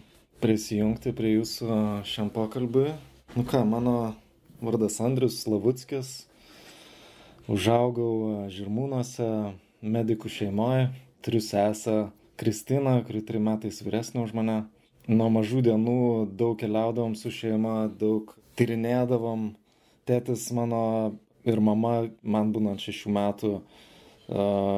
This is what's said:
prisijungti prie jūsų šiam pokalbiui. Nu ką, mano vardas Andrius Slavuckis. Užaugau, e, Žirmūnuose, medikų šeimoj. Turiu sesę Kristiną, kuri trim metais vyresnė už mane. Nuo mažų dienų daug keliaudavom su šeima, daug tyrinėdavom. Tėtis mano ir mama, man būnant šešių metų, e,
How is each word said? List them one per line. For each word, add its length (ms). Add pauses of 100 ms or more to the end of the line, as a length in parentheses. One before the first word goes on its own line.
(420)
prisijungti 760
prie 180
jūsų 440 (260)
šiam 260
pokalbiui. 640 (400)
Nu 100
ką, 220
mano 500 (460)
vardas 400
Andrius 400
Slavuckis. 880 (1160)
Užaugau, 680
e, 380
Žirmūnuose, 800 (480)
medikų 520
šeimoj. 560 (360)
Turiu 180
sesę 560 (380)
Kristiną, 680
kuri 240
trim 240
metais 320
vyresnė 400
už 160
mane. 200 (500)
Nuo 260
mažų 320
dienų 360 (360)
daug 220
keliaudavom 580
su 160
šeima, 560
daug 460 (240)
tyrinėdavom. 960 (520)
Tėtis 360 (100)
mano 300 (640)
ir 100
mama, 640
man 340
būnant 300
šešių 320
metų, 420
e, 60 (1160)